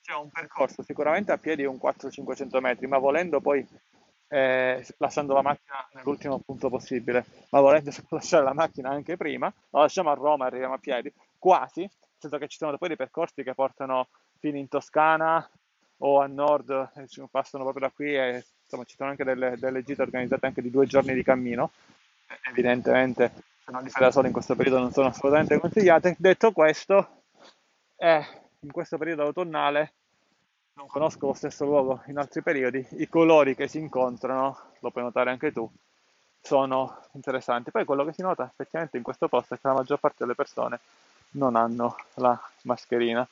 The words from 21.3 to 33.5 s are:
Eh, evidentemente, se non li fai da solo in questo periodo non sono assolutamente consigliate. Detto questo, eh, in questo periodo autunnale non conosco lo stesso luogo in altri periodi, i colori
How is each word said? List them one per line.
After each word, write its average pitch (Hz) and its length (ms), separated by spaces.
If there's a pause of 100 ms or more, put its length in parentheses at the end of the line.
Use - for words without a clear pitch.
Eh, - 220
evidentemente, 123 840 (320)
se - 80
non 127 120
li 131 60
fai 131 140
da 127 80
solo 131 160
in 120 60
questo 120 220
periodo 131 240
non 127 120
sono 135 160
assolutamente 147 520
consigliate. 175 580
Detto 190 340
questo, 170 720 (720)
eh, 160 280 (360)
in 147 100
questo 160 260
periodo 156 260
autunnale 151 680 (840)
non 143 120
conosco 143 400
lo 135 60
stesso 143 320
luogo 131 420
in 139 100
altri 143 240
periodi, 131 440 (120)
i 151 100
colori 156 480